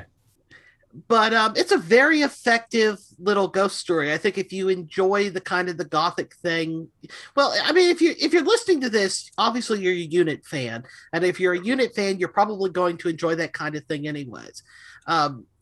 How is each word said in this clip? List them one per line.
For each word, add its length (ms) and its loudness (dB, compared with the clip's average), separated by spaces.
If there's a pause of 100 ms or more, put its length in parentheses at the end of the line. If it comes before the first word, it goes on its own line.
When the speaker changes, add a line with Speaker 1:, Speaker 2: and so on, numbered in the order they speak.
Speaker 1:
<laughs> 80 -20 (920)
Speaker 2:
But, 240 4
um, 240 2
it's 160 0
a 60 6
very 440 4
effective 760 0 (220)
little 280 2
ghost 300 0
story. 340 -2
I 60 0
think 220 -2
if 120 -6
you 180 -2
enjoy 600 0
the 100 -8
kind 300 -2
of 80 -6
the 80 -6
gothic 520 -2
thing, 500 -4 (480)
well, 180 2 (100)
I 80 0
mean, 200 6
if 100 -2
you, 180 4
if 140 0
you're 100 4
listening 380 2
to 80 -2
this, 480 -2
obviously 420 0
you're 140 0
a 20 -4
Unit 480 0
fan. 420 -8 (280)
And 100 -2
if 160 0
you're 140 2
a 100 -4
Unit 300 -2
fan, 240 -2
you're 120 -4
probably 420 0
going 260 0
to 120 -4
enjoy 260 -2
that 180 -6
kind 220 -6
of 100 -12
thing 220 -6
anyways. 560 -12 (420)
Um, 400 -2 (160)